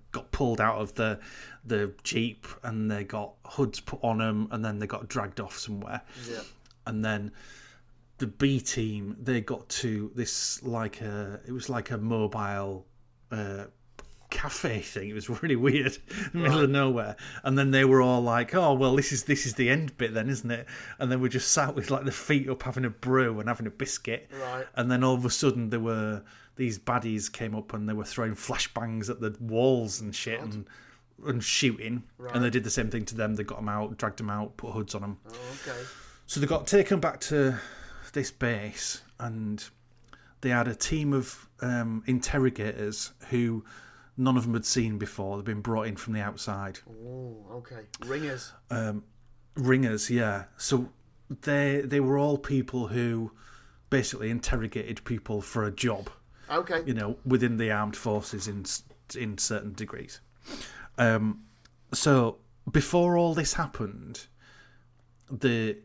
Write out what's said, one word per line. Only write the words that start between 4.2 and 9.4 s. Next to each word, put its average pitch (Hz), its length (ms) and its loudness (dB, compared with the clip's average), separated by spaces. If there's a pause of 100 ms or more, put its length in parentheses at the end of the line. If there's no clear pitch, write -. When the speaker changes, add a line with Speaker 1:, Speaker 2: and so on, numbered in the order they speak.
Speaker 1:
'em 110 300 0
and 110 120 -4
then 107 160 -4
they 107 80 -4
got 110 220 -8
dragged 107 320 -4
off - 180 -10
somewhere. 101 420 -6 (300)
Speaker 2:
Yeah. 113 80 -6 (460)
Speaker 1:
And 107 180 0
then 104 300 0 (840)
the 127 100 -2
B 139 320 2
team, 107 640 -2
they 120 200 2